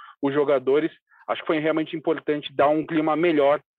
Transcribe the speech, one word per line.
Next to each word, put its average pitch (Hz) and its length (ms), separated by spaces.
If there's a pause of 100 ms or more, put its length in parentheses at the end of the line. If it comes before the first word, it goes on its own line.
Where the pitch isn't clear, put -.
(220)
os 139 120
jogadores. 143 580 (360)
Acho 113 140
que - 60
foi 160 120
realmente 156 360
importante 151 600
dar 143 140
um 151 160
clima 156 300
melhor 151 440 (200)